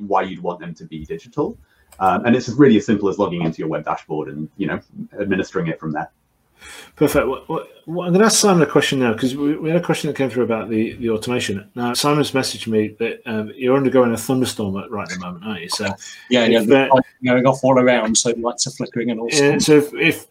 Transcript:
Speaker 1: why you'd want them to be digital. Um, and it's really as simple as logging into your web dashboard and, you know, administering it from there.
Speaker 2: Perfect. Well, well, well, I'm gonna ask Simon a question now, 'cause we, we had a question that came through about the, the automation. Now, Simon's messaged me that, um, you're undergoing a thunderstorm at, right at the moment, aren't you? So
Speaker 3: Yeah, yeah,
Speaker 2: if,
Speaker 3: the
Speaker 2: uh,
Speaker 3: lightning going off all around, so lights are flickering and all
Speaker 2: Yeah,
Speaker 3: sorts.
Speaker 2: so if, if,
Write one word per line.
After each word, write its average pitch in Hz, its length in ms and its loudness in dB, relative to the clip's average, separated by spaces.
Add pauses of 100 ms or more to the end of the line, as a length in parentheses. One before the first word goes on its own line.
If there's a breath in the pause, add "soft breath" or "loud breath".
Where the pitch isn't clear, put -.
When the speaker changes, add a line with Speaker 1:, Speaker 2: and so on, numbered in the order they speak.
(120)
Speaker 1:
why 95 100 2
you'd 90 220 -8
want 87 160 -6
them 87 160 -12
to 82 100 -20
be 78 200 -14
digital. 147 520 -8 (420 soft breath)
Um, 92 260 0
and 120 100 4
it's 123 140 -2
really 120 280 6
as - 80 0
simple 101 240 0
as 90 80 -4
logging 90 240 -2
into 80 180 -4
your 82 80 -6
web 76 160 -6
dashboard 76 460 -6
and, 76 180 -10 (100)
you 95 100 -4
know, - 120 -4 (400)
administering 95 480 -2
it 80 120 -6
from 80 120 -8
there. 76 200 -8 (840 loud breath)
Speaker 2:
Perfect. 143 280 2
Well, 127 220 -6
well, 156 180 -8 (200)
well, 170 200 -6
I'm 175 60 0
gonna 196 140 6
ask 214 120 4
Simon 190 240 4
a 147 40 4
question 139 340 0
now, 120 140 2
'cause 123 200 -2
we, 147 220 -2
we 165 140 -6
had 165 120 2
a - 20 -6
question 160 260 -2
that 135 80 -6
came 135 120 0
through 120 140 0
about 110 260 -2
the, 110 260 0
the 117 140 -4
automation. 110 640 -4
Now, 123 200 -4
Simon's 147 380 0
messaged 127 360 -4
me 107 220 2 (100)
that, 113 260 -6
um, 107 300 -6
you're 131 220 2
undergoing 127 360 4
a 113 40 -2
thunderstorm 113 580 -2
at, 98 160 -10
right 98 180 -8
at 90 80 -10
the 90 80 -12
moment, 90 200 -12
aren't 101 160 -8
you? 85 80 -12
So - 160 -6 (440 loud breath)
Speaker 3:
Yeah, 120 180 4
yeah, 113 120 6
Speaker 2:
if, 107 80 -2
Speaker 3:
the 127 160 6
Speaker 2:
uh, 135 120 4
Speaker 3:
lightning - 280 0
going 123 240 4
off 135 160 0
all 131 160 6
around, 117 380 2
so 120 140 0
lights 117 360 -4
are - 40 -10
flickering 120 380 -6
and 110 120 -4
all 117 100 -6
Speaker 2:
Yeah, 143 200 4
Speaker 3:
sorts. 139 160 0
Speaker 2:
so 151 100 8
if, 143 160 2
if, - 380 -2